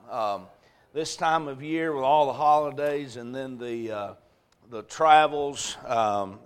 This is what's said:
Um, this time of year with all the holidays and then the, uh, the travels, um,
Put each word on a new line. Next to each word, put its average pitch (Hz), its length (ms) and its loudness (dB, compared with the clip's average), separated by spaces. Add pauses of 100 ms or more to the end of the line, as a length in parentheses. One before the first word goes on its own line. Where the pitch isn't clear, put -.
(100)
Um, 101 380 -4 (440)
this 151 220 -6
time 160 320 0
of 135 160 -10
year 160 320 -2
with 135 80 -4
all 143 240 4
the 131 60 0
holidays 143 840 0
and 120 160 -12
then 131 240 -10
the, 117 360 -8
uh, 101 220 -8 (560)
the 110 120 -10
travels, 147 960 4 (100)
um, 104 600 0